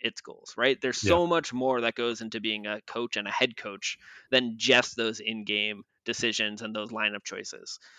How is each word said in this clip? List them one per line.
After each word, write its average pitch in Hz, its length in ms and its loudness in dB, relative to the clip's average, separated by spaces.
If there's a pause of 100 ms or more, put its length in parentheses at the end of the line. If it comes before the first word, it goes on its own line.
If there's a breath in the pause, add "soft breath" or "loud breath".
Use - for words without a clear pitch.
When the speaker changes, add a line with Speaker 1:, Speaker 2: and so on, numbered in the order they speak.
Speaker 1:
its 113 200 -4
goals, - 340 -16
right? 123 240 2
There's 127 240 -2
Speaker 2:
Yeah. 101 60 4
Speaker 1:
so 170 160 8
much 165 260 2
more 127 300 2
that 117 140 0
goes 120 260 -2
into 113 180 -6
being 107 280 -4
a 107 140 -4
coach 117 360 -4
and 104 100 -4
a 101 40 -4
head 123 260 0
coach - 400 -6 (320 loud breath)
than 127 280 4
just 123 380 6
those 110 240 -2
in-game 104 640 -4 (220)
decisions 110 560 -2
and 110 140 -8
those 107 160 -4
lineup 107 320 -2
choices. - 560 -10 (200 loud breath)